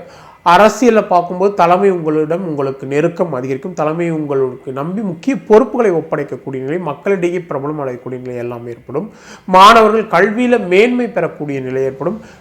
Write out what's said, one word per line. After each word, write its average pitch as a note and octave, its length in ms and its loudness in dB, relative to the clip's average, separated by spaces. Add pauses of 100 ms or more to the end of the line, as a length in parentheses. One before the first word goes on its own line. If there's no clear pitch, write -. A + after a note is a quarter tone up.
(460)
அரசியல்ல G#3 600 4
பார்க்கும்போது F#3 480 0
தலைமை F#3 360 4
உங்களிடம் D#3+ 560 -2
உங்களுக்கு C#3 400 -4
நெருக்கம் D#3+ 460 -2
அதிகரிக்கும். C3+ 400 -6
தலைமை E3 380 -2
உங்களுக்கு C#3 640 -4
நம்பி D#3+ 280 -6
முக்கிய G#3+ 360 -4
பொறுப்புகளை A3+ 560 2
ஒப்படைக்கக்கூடிய C#3+ 680 -6
நிலை, C3+ 200 -6
மக்களிடையே F3 600 -4
பிரபலம் D3+ 420 -6
அடையக்கூடிய B2+ 380 -8
நிலை B2 180 -10
எல்லாம் A#2+ 320 -10
ஏற்படும். B2 440 -10 (320)
மாணவர்கள் G#3+ 600 6
கல்வியில A3 640 0
மேன்மை A#3 420 2
பெறக்கூடிய D3+ 520 -6
நிலை C3 220 -4
ஏற்படும். D3+ 380 -6 (200)